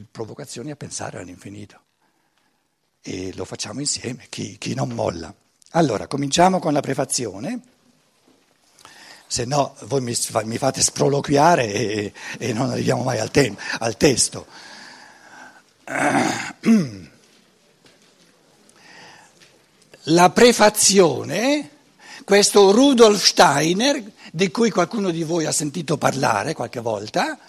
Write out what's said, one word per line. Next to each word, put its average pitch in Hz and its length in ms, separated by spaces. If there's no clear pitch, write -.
provocazioni 117 600
a 143 60
pensare - 420
all'infinito. 98 600
E 92 320
lo 92 100
facciamo 120 360
insieme, 127 500
chi, 110 260
chi - 160
non 127 160
molla. 92 460
Allora, 117 340
cominciamo 165 540
con 156 120
la 143 80
prefazione, 131 800
se 123 120
no 135 380
voi 127 180
mi, 120 120
mi 110 160
fate 131 240
sproloquiare 143 920
e, 104 400
e 120 160
non 123 180
arriviamo 123 340
mai 120 160
al 110 100
tem-, 123 260
al 113 180
testo. 113 480
<clears throat> 135 1200
La 175 260
prefazione, 208 1400
questo 202 480
Rudolf 233 520
Steiner, 180 800
di 180 180
cui 233 220
qualcuno 185 380
di 165 120
voi 160 240
ha 143 60
sentito 151 440
parlare 127 560
qualche 120 280
volta, 117 580